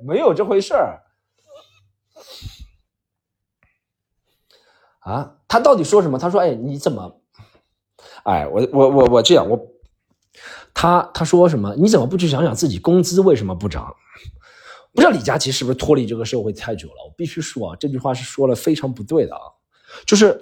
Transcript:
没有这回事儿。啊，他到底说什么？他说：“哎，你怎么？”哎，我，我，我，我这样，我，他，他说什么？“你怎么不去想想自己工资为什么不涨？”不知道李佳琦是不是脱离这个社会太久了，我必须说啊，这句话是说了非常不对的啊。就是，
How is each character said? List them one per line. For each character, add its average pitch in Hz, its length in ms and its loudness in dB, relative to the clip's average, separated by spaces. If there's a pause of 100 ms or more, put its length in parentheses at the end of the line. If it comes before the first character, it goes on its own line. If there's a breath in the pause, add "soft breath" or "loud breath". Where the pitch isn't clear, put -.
没 156 140 -4
有 254 160 2
这 196 100 -2
回 196 160 0
事 196 140 -4
儿。 160 260 -2 (4000 loud breath)
啊， 120 380 -10 (120)
他 226 100 2
到 269 160 4
底 190 80 0
说 202 200 2
什 165 80 -4
么？ 131 80 -4
他 170 100 -4
说 185 160 0
：“哎， 165 60 0
你 127 260 -8
怎 143 160 -4
么？” 92 240 -14 (1080 loud breath)
哎， 82 220 -2
我， 90 260 -2
我， 135 180 6
我， 135 160 4
我 120 160 4
这 175 120 4
样， 98 140 4
我， 113 100 0 (1160 loud breath)
他， 175 260 4 (140)
他 175 100 -4
说 175 240 6
什 151 100 0
么 101 220 -6
？“你 190 80 4
怎 220 100 4
么 - 80 0
不 180 120 -4
去 175 100 0
想 143 160 0
想 131 100 -2
自 143 140 -2
己 92 100 -6
工 175 240 2
资 175 200 0
为 185 120 6
什 104 120 -2
么 92 80 -6
不 90 120 -6
涨？” - 280 -10 (1000 loud breath)
不 - 80 2
知 311 60 8
道 330 40 6
李 196 100 2
佳 127 180 -2
琦 135 120 -4
是 131 140 -6
不 123 60 -2
是 131 40 -2
脱 147 220 0
离 131 80 0
这 110 100 -8
个 113 80 -6
社 113 200 -6
会 107 100 -6
太 110 220 -10
久 82 140 -14
了， - 80 -20 (100)
我 - 100 -20
必 170 80 -8
须 165 160 -10
说 113 300 -10
啊， 85 100 -16
这 147 80 -4
句 139 80 -8
话 127 160 -4
是 127 120 -10
说 139 220 -2
了 127 80 0
非 156 200 -2
常 135 180 -6
不 110 100 -14
对 147 220 -2
的 - 100 -8
啊。 76 60 -14 (640 loud breath)
就 - 100 0
是， 196 280 4